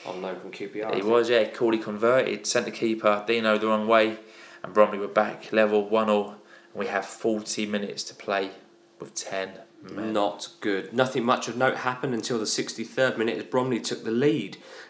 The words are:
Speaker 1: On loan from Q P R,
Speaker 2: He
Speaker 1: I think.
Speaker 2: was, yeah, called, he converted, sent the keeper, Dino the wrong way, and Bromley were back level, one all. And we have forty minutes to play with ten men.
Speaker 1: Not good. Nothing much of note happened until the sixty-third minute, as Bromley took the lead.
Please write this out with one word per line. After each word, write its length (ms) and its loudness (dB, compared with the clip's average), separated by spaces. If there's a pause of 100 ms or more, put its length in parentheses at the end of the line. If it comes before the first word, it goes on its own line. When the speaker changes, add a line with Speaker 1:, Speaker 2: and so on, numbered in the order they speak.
Speaker 1:
On 160 -8
loan 180 -6
from 120 -14
Q 160 -10
P 140 -8
R, 100 -4
Speaker 2:
He 60 0
Speaker 1:
I 40 0
think. 120 2
Speaker 2:
was, 160 4
yeah, 160 4
called, 300 0
he 40 2
converted, 680 2
sent 200 0
the 60 -6
keeper, 540 2
Dino 320 2
the 100 0
wrong 200 2
way, 300 6 (460)
and 100 -10
Bromley 240 6
were 100 -4
back 460 -2
level, 340 4
one 220 2
all. 220 2
And 440 -20
we 120 -4
have 180 -2
forty 600 -2
minutes 380 -4
to 120 -14
play 360 -2 (480)
with 160 -14
ten 360 -6 (300)
men. 300 -8
Speaker 1:
Not 380 -2 (100)
good. 340 -2
Nothing 300 0
much 240 0
of 80 -8
note 220 0
happened 360 -4
until 240 -2
the 80 -4
sixty-third 720 -2
minute, 200 0
as 80 -8
Bromley 340 0
took 240 -6
the 80 -4
lead. 460 2 (320)